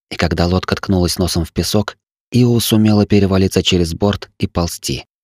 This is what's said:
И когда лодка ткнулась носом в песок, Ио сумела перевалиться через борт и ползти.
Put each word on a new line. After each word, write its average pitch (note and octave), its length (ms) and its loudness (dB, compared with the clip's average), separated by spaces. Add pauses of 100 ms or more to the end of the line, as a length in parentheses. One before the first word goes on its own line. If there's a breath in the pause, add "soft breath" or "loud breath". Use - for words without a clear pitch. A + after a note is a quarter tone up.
И - 60 -14
когда E2+ 320 0
лодка F2+ 280 0
ткнулась F2+ 420 0
носом E2+ 280 -2
в - 60 -14
песок, - 460 -2 (340)
Ио A#2+ 280 4
сумела G#2+ 460 2
перевалиться F#2+ 580 2
через F2 300 0
борт G2+ 440 -2
и - 100 -4
ползти. - 580 -6 (180)